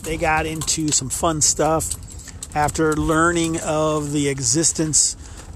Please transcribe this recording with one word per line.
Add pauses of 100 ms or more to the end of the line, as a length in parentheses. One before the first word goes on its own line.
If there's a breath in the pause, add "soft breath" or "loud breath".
they
got
into
some
fun
stuff (640 loud breath)
after
learning
of
the
existence (400 loud breath)